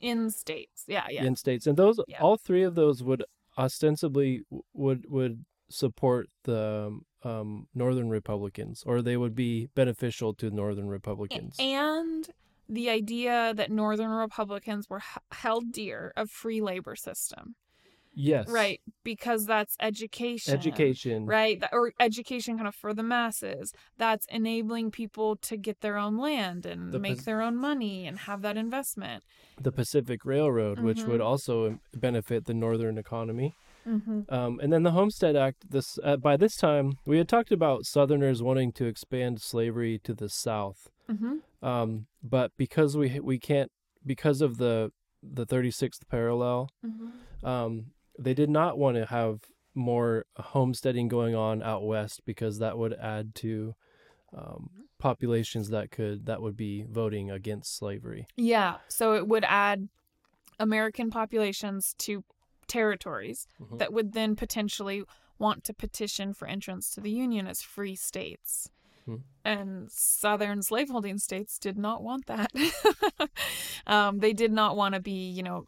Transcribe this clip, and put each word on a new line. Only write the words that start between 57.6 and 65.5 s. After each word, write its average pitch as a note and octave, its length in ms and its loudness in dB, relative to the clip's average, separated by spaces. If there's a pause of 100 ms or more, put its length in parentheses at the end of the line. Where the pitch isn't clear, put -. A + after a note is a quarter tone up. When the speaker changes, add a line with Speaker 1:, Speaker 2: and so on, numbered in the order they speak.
Speaker 2:
slavery. A2 480 -8 (100)
Speaker 1:
Yeah, A3+ 380 4 (140)
so A3 260 4
it G3 120 2
would A3 220 4
add G3+ 400 2 (720)
American A3 520 0
populations G#3+ 880 -2
to G3+ 220 -4 (460)
territories G3 800 -2 (120)
Speaker 2:
Mm-hmm. A#2 200 -12
Speaker 1:
that - 140 0
would G#3+ 200 0
then A3 240 0
potentially G#3 640 -4 (360)
want G#3 260 0